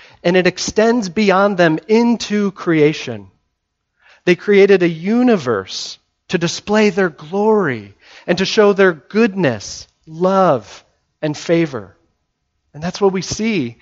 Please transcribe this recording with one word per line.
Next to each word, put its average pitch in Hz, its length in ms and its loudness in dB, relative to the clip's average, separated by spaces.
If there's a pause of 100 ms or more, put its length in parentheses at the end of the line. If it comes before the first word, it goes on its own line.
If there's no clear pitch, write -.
(240)
and 180 140 2
it 180 100 2
extends 220 600 -2
beyond 196 480 2
them 160 300 2
into 214 640 0
creation. 147 800 -2 (960)
They 180 100 2
created 196 480 4
a 170 60 2
universe 170 1080 -2 (300)
to 185 80 -2
display 208 540 0
their 185 180 -2
glory 156 840 -4 (320)
and 180 120 0
to 190 60 -2
show 202 280 4
their 190 200 2
goodness, 180 920 -4 (200)
love, 170 760 0 (380)
and 151 160 -4
favor. 139 580 -2 (800)
And 147 80 -20
that's 175 180 -8
what 196 140 2
we 190 80 -4
see 185 600 -4